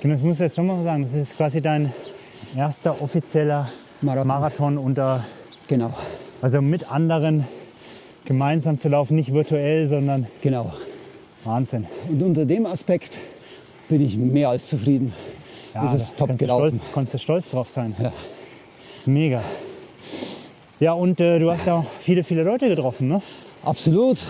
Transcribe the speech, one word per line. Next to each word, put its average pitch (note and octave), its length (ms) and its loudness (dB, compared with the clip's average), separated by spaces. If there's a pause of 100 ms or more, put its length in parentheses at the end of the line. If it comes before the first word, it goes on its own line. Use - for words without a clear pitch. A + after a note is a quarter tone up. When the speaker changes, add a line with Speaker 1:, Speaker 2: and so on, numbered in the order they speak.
Speaker 1:
Genau, D3 140 2
das C3 80 0
muss E3 140 2
ich D3 40 -2
jetzt E3+ 160 0
schon E3+ 100 0
mal F#3 160 -2
sagen. D#3+ 200 0
Das B2 100 -6
ist D3 60 -2
jetzt C#3+ 180 -6
quasi D#3 240 0
dein D3 320 0 (640)
erster D3 460 -2
offizieller D3 640 0 (320)
Speaker 2:
Marathon. C3+ 280 0
Speaker 1:
Marathon C#3+ 500 0
unter, C3 460 0 (440)
Speaker 2:
Genau. A#2+ 240 2 (480)
Speaker 1:
also C3 220 2
mit D#3 280 0
anderen D#3 540 2 (800)
gemeinsam C#3+ 560 0
zu D#3+ 80 0
laufen, C#3+ 280 4
nicht C3 180 2
virtuell, D3+ 540 2
sondern C#3 380 2 (140)
Speaker 2:
Genau. B2+ 320 0 (720)
Speaker 1:
Wahnsinn. A#2 420 -2 (220)
Speaker 2:
Und D#3 140 0
unter D#3 240 2
dem F#3+ 180 2
Aspekt - 540 -2 (680)
bin D#3 120 4
ich A2+ 160 2
mehr C3 320 2
als B2 200 -2
zufrieden. C3 440 2 (640)
Speaker 1:
Ja, A#2+ 180 0
Speaker 2:
Das C3+ 80 4
ist A2 120 -6
Speaker 1:
da - 60 -8
Speaker 2:
top C#3+ 100 2
Speaker 1:
kannst B2+ 120 -2
du C3+ 60 2
Speaker 2:
gelaufen. B2+ 220 4 (100)
Speaker 1:
stolz, - 160 -10
kannst C3+ 200 -2
du C3+ 40 -4
stolz E3 320 -2
drauf B2+ 180 -4
sein. A2+ 320 -6
Speaker 2:
Ja. A#2+ 120 -2 (920)
Speaker 1:
Mega. C3+ 380 2 (1400)
Ja, D#3+ 140 4
und, F3+ 260 2
äh, E3+ 180 6
du E3 120 4
hast E3+ 160 -2
ja E3+ 140 4
auch D#3+ 40 0 (160)
viele, F3 240 2
viele E3 200 0
Leute A#3+ 240 2
getroffen, C3+ 400 0
ne? F#3 120 0 (420)
Speaker 2:
Absolut. F#3+ 560 2 (120)